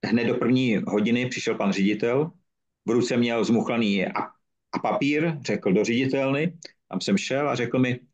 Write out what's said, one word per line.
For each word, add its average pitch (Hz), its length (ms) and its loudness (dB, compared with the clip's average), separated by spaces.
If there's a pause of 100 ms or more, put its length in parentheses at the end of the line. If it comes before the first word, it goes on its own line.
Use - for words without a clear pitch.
hned 117 200 0
do 113 100 0
první 120 420 2 (100)
hodiny 110 380 0
přišel 120 300 -4
pan 101 160 0
ředitel, 107 600 0 (540)
v 110 60 -2
ruce 120 260 2
měl 117 260 2
zmuchlaný 110 640 0
a-, - 160 -4 (480)
a - 80 -4
papír, 147 640 0
řekl: 104 320 0
„Do 208 120 4
ředitelny.“ 135 720 0 (300)
Tam 98 140 -6
jsem 101 160 0
šel 139 320 -2
a 127 60 -2
řekl 120 240 -2
mi 127 200 0 (140)